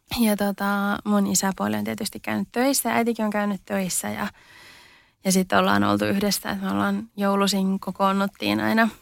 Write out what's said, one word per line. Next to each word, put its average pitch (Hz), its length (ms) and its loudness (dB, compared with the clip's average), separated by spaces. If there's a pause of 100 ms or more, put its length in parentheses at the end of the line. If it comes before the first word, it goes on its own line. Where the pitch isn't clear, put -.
(200)
Ja 214 180 4
tota, 202 680 -2
mun 208 220 2
isäpuoli 196 500 0
on - 60 -4
tietysti 214 360 -6
käynyt 208 320 -4
töissä, 247 420 0
äitikin 233 320 0
on 208 60 0
käynyt 208 340 -2
töissä 196 440 -4
ja, 208 180 -6 (1000)
ja 190 60 2
sit 185 220 2
ollaan 196 300 4
oltu 202 220 2
yhdessä, 202 460 0
että 196 140 -6
me 190 60 -2
ollaan 202 320 0 (140)
joulusin 196 640 0
kokoonnuttiin 196 800 -2
aina. 220 300 2 (120)